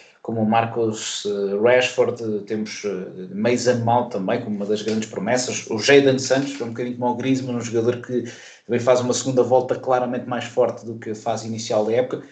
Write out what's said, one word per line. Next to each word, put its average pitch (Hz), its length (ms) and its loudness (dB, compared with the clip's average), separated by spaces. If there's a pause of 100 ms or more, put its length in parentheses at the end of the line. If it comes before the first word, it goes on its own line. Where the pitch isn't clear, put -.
(220)
como 113 240 -2
Marcus, 113 800 0
eh, 101 340 0
Rashford, 117 840 2
temos, 107 400 -6
eh, 92 480 -6
Mason 117 520 2
Mount 120 260 2
também 107 320 -2
como 107 140 -4
uma 101 80 -4
das 104 180 0
grandes 110 260 -2
promessas, 113 600 -2
o 110 80 -2
Jadon 139 400 6
Sancho, 135 440 -2
um 117 40 -4
bocadinho 123 300 -6
como 123 140 0
o 110 40 -4
Griezmann, 127 400 -2
um 120 60 -4
jogador 113 400 0
que 123 240 -4 (420)
também 117 120 0
faz 123 200 4
uma 123 140 0
segunda 123 280 2
volta 123 340 2
claramente 123 520 -2
mais 117 160 -4
forte 117 420 0
do 113 100 -8
que 113 160 -8
a 107 40 -6
fase 113 320 -4
inicial 110 380 -2
da 113 80 0
época, 127 280 0 (100)